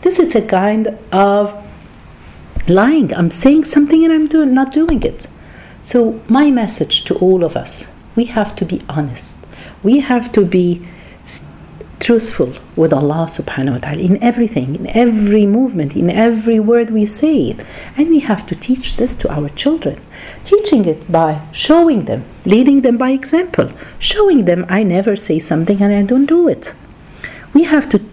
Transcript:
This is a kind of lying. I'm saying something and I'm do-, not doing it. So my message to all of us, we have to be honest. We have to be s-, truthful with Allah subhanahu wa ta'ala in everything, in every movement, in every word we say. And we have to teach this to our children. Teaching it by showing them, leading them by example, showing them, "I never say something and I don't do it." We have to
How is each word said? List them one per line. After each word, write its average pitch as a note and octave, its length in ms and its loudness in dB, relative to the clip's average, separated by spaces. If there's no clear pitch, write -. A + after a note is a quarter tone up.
This F4+ 160 2
is E4 160 2
a A3 60 2
kind G#3+ 560 0
of D4+ 420 2
lying. G#3+ 440 2
I'm E3+ 160 0
saying D4 360 2
something D#4 400 2
and E4 80 4
I'm D#4 140 2
do-, D#4 180 2
not C4 260 2
doing D#4 320 0
it. - 240 -6
So A3+ 460 0
my C#4 200 4
message A3 560 -2
to - 100 -2
all F#3 280 2
of - 140 -4
us, - 260 -12
we A#3 100 0
have G#3 180 -4
to - 80 -6
be F3+ 240 -6
honest. C#3 480 -8
We A#3+ 160 2
have B3 320 -2
to G3+ 140 4
be F3 420 0
s-, - 160 -20
truthful A3 540 -2
with D#3+ 160 2
Allah D3 340 -2
subhanahu - 460 -6
wa B2 60 -4
ta'ala C#3+ 220 -8
in F#3 220 0
everything, G#3+ 520 -2
in A3 120 -8
every G#3+ 580 2
movement, G3+ 480 0
in E3+ 160 0
every A3+ 500 0
word A3+ 300 0
we A3 160 0
say. G#3 520 -2
And D4+ 120 0
we D#4+ 100 4
have A#3+ 280 -4
to E3+ 80 -6
teach - 400 -4
this B3 200 -2
to - 140 -4
our D3 200 -4
children. C#4+ 500 -4
Teaching G4+ 400 2
it D#3+ 260 -4
by D#3+ 300 0
showing D#4 540 2
them, - 180 -6
leading B3+ 360 4
them A#3+ 160 2
by B3+ 140 0
example, D#4 600 -2
showing F#4 460 2
them, F3 240 0
"I G3 140 0
never G3 340 0
say D#3 220 -4
something E3 440 -2
and G3+ 100 2
I G3+ 100 0
don't B3+ 220 2
do E4+ 220 2
it." - 260 -4
We D4+ 100 6
have D4+ 260 0
to G#3 100 2